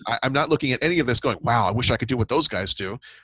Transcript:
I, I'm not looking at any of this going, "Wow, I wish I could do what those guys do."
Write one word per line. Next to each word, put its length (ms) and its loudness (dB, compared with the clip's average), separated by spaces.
I, 160 -2
I'm 100 0
not 160 2
looking 220 2
at 120 0
any 160 2
of 80 0
this 120 4
going, 220 -2
"Wow, 260 0
I 40 0
wish 180 2
I 80 2
could 100 -4
do 100 -2
what 120 -2
those 180 2
guys 260 -2
do." 240 -6